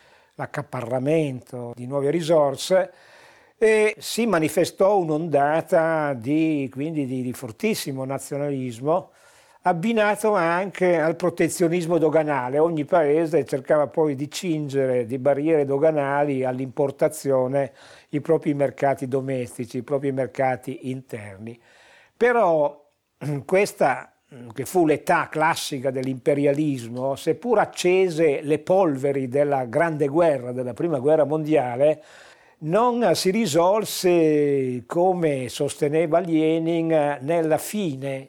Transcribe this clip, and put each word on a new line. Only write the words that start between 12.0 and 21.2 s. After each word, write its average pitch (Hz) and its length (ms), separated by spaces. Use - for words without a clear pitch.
Ogni 156 260
paese 156 600
cercava 143 440
poi 156 260
di 139 160
cingere 135 760
di 123 140
barriere 143 460
doganali 143 800
all'importazione 135 1300
i 147 100
propri 156 340
mercati 139 520
domestici, 131 720
i 117 40
propri 139 300
mercati 131 800
interni. 110 680